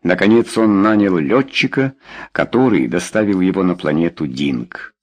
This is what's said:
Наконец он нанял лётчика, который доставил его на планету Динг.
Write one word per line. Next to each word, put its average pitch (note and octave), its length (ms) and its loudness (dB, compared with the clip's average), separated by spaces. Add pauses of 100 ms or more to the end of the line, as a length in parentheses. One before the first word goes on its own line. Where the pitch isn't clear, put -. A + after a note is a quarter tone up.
Наконец G2+ 540 2
он G#2+ 240 2
нанял G2+ 380 2
лётчика, C3+ 720 -2 (400)
который G#2 560 0
доставил G2+ 520 -2
его F#2 220 0
на F2+ 120 0
планету D#2+ 520 -2
Динг. C2 760 -6